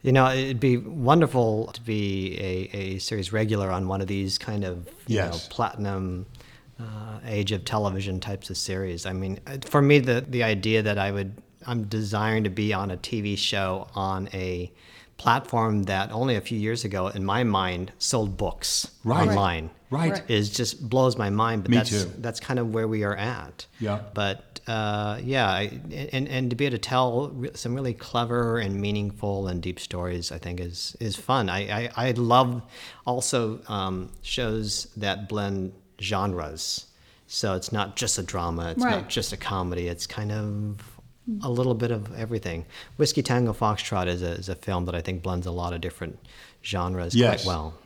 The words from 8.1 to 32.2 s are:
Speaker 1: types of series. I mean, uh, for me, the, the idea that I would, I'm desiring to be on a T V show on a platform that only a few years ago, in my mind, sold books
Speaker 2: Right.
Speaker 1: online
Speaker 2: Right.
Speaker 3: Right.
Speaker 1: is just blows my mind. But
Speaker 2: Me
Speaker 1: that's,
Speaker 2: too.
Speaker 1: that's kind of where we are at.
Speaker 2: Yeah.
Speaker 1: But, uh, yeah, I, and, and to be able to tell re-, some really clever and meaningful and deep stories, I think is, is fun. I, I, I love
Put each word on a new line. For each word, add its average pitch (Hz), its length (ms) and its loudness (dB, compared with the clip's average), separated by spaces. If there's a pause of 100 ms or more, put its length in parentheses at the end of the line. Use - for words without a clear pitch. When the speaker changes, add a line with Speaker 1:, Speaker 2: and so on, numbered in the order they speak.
Speaker 1:
types 95 320 -6
of 90 60 -6
series. 92 500 -4
I 92 60 -4
mean, 95 340 -4
uh, 139 160 -8
for 143 200 4
me, 143 180 10
the, 123 260 2
the 123 160 0
idea 110 400 4
that 104 160 2
I 98 140 0
would, 101 220 -2 (320)
I'm 117 180 -2
desiring 107 600 0
to 98 60 2
be 104 220 0
on 98 180 0
a 90 60 -4
T 110 240 -4
V 101 160 0
show 95 580 0
on 95 380 -2
a 92 400 -4 (460)
platform 113 640 2
that 98 280 0
only 120 260 0
a 98 40 0
few 113 180 -4
years 110 260 -2
ago, 95 240 -2
in 98 140 -4
my 101 220 2
mind, 92 540 0
sold 107 400 0
books - 520 -2 (140)
Speaker 2:
Right. 135 240 4
Speaker 1:
online 90 400 2 (220)
Speaker 2:
Right. 160 220 2
Speaker 3:
Right. - 180 -6
Speaker 1:
is 104 180 4
just 117 400 -2
blows 127 300 4
my 104 100 0
mind. 107 360 2
But - 80 0
Speaker 2:
Me 120 40 8
Speaker 1:
that's, 110 140 4
Speaker 2:
too. 98 280 2
Speaker 1:
that's 117 220 -6
kind 123 180 -2
of 113 140 -2
where 110 160 0
we 110 160 0
are 101 120 2
at. 95 500 -6 (120)
Speaker 2:
Yeah. 104 220 -2 (140)
Speaker 1:
But, 98 520 -4
uh, 107 560 -2
yeah, 123 280 2
I, 98 280 0 (340)
and, 135 160 0
and 127 200 0
to 120 80 0
be 139 80 2
able 127 120 0
to - 20 -2
tell 127 560 2
re-, 127 200 -6
some 120 200 -4
really 131 180 -2
clever 117 680 0
and 98 220 0
meaningful 101 680 0
and 90 120 -2
deep 87 200 -4
stories, 87 520 -4
I - 60 -8
think 87 220 -6
is, 87 400 -8
is 104 160 -2
fun. 123 340 0
I, 101 360 -2
I, 120 100 -6
I 123 160 2
love 120 500 6 (420)